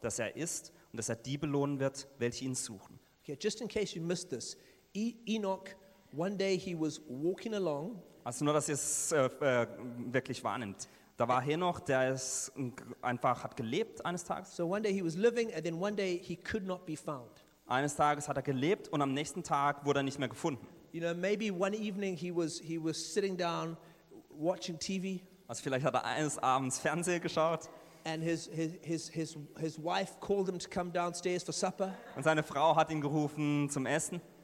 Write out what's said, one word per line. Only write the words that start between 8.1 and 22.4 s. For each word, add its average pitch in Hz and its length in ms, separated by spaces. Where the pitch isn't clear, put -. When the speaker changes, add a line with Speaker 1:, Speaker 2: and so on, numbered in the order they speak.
Speaker 1:
Also 123 200
nur, 147 80
dass 147 160
ihr 151 60
es, - 380
äh, 143 120
äh, 127 420
wirklich 123 320
wahrnimmt. 104 440
Da 117 100
war 123 160
Henoch, 170 380
der 131 320
ist - 400
einfach, 123 400
hat - 140
gelebt 131 480
eines 175 200
Tages. 190 300
Speaker 2:
So 170 120
one 196 160
day 208 100
he 196 120
was 160 120
living 233 360
and 156 120
then 170 100
one 196 220
day 185 260
he 170 140
could 208 280
not 185 220
be 156 100
found. 131 480
Speaker 1:
Eines 143 300
Tages 147 320
hat 139 80
er 135 60
gelebt 143 460
und 147 140
am 135 100
nächsten 151 300
Tag 143 420
wurde 139 160
er - 20
nicht 135 160
mehr 151 100
gefunden. 147 380
Speaker 2:
You 165 80
know, 170 140
maybe 208 360
one 196 260
evening 202 400
he 175 180
was, 165 260